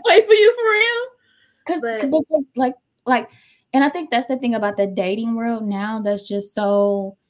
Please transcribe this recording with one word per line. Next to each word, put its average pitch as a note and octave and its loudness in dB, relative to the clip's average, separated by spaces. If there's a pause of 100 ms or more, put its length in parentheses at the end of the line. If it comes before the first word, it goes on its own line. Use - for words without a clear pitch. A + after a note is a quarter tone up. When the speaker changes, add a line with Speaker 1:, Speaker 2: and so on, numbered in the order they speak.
Speaker 1:
fight A4 6
for G#4+ 4
you G#4 6
for A4+ 0
real?" A#4 0 (580)
Speaker 2:
'Cause, C#4 -4
Speaker 1:
But A3+ -6 (100)
Speaker 2:
because, D#4 0
like, B3+ -2 (300)
like, A#3+ 0 (440)
and C4+ 4
I D4 2
think D#4+ -6
that's A#3+ -2
the C4 -4
thing A#3+ -2
about G3+ -2
the G3+ 2
dating G3+ -4
world A3+ -4
now G#3 -6
that's G3+ -4
just G3+ -6
so G3+ 0 (120)